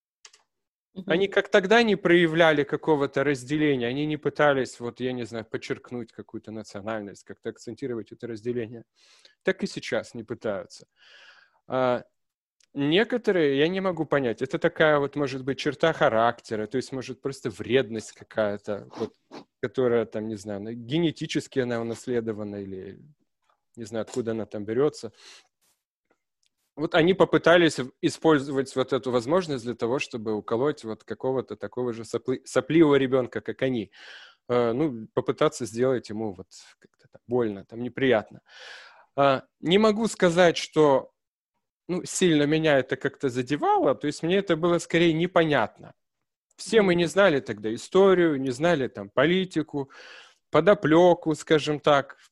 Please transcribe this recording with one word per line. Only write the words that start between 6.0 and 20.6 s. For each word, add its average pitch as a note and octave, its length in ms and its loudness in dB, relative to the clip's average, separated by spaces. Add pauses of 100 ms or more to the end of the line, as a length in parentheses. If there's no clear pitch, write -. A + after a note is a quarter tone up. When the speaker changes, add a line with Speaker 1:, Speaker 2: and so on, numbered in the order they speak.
Speaker 2:
какую-то A2 400 -16
национальность, G#2+ 720 -10
как-то - 260 -14
акцентировать A#2 640 -12
это A#2+ 160 -16
разделение. A#2 560 -10 (600)
Так F#3+ 200 -2
и - 40 -2
сейчас - 460 -8
не A#2 100 -12
пытаются. G#2+ 640 -10 (800)
А, B2+ 360 -2 (720)
некоторые, E3+ 840 0
я D3+ 100 2
не F#3+ 120 -4
могу F3+ 260 -4
понять, C3+ 360 0
это D3 160 -4
такая D#3 420 2
вот, C#3 160 -4
может C3+ 280 -4
быть, C3 140 -4
черта D#3 360 0
характера, A2+ 720 0
то - 100 -8
есть, A#2+ 140 -6
может, C3 300 -12
просто C3+ 280 -8
вредность A2 640 -2
какая-то, G#2 840 -6
вот, - 180 -8 (460)
которая A#2 460 0
там, A2 220 -8
не A2 80 -8
знаю, G2+ 240 -10